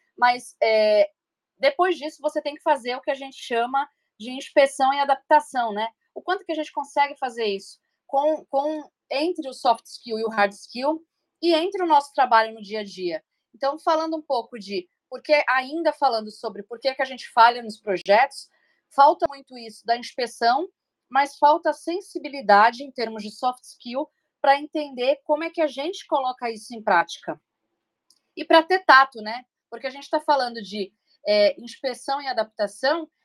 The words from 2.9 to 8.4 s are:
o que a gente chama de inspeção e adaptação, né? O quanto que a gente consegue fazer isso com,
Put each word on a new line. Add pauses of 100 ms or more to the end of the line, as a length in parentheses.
o
que
a
gente
chama (300)
de
inspeção
e
adaptação,
né? (260)
O
quanto
que
a
gente
consegue
fazer
isso (260)
com,